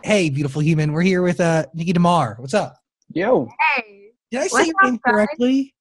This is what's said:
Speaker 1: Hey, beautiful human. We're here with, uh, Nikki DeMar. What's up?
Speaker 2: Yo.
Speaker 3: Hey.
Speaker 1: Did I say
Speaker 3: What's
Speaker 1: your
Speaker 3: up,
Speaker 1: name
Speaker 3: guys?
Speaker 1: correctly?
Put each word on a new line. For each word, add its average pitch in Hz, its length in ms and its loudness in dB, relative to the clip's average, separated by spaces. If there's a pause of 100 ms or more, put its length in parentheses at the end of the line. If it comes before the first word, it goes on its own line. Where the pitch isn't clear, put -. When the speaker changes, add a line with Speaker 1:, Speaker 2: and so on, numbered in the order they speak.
Speaker 1:
Hey, 190 260 2
beautiful 143 320 -4
human. 151 320 0
We're 160 80 -2
here 180 200 2
with, 180 200 0
uh, 160 320 2
Nikki 165 180 -6
DeMar. 170 480 2
What's 135 140 -8
up? 190 240 -2 (360)
Speaker 2:
Yo. 220 360 0 (260)
Speaker 3:
Hey. 208 360 -12 (200)
Speaker 1:
Did 240 80 -6
I 311 40 -2
say 381 80 -4
Speaker 3:
What's 330 160 2
Speaker 1:
your 320 100 -4
Speaker 3:
up, 285 80 6
Speaker 1:
name 247 180 -2
Speaker 3:
guys? 240 100 2
Speaker 1:
correctly? 262 680 0